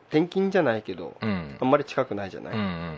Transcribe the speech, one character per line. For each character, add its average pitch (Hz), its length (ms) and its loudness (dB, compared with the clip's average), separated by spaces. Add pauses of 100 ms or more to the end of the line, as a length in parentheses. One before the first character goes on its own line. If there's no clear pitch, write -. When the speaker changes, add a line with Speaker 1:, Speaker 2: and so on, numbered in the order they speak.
Speaker 1:
転 156 180 4
勤 190 240 2
じ 190 80 4
ゃ 170 40 6
な 123 120 4
い 107 80 -4
け - 120 -6
ど、 82 260 -10
Speaker 2:
う 110 60 -4
ん。 82 340 -4
Speaker 1:
あ - 40 0
ん 127 60 4
ま 143 60 8
り 147 80 4
近 - 220 -2
く 110 80 -4
な 101 100 -4
い 92 60 -8
じ - 80 -10
ゃ - 20 -12
な - 100 -10
い？ - 40 -6
Speaker 2:
う - 20 0
ん 107 40 0
う 104 40 0
ん。 85 340 -4